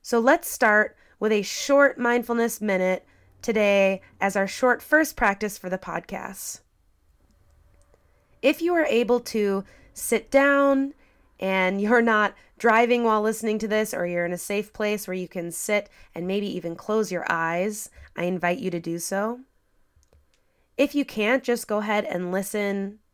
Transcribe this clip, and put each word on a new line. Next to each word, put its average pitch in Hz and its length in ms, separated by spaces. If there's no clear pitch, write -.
So 233 200
let's 277 280
start 214 480
with 214 140
a 208 100
short 277 560
mindfulness 240 600
minute 185 440
today 202 580
as 196 160
our 196 100
short 247 340
first 311 360
practice 202 420
for 185 100
the 185 100
podcast. - 840
If 294 220
you 349 120
are 330 120
able 240 340
to 202 440
sit - 380
down 277 640
and 190 400
you're 226 200
not 214 340
driving 233 440
while 220 180
listening 220 380
to 214 100
this, 214 240
or 180 140
you're 175 180
in 175 80
a 175 60
safe 202 340
place 208 360
where 185 60
you 185 120
can 170 240
sit 208 400
and 175 120
maybe 202 200
even 170 300
close 214 340
your 180 180
eyes, 170 600
I 165 80
invite 180 340
you 180 120
to 175 80
do 170 200
so. 208 420
If 285 180
you 285 100
can't, 226 380
just 240 260
go 208 100
ahead 208 260
and 180 280
listen. 202 680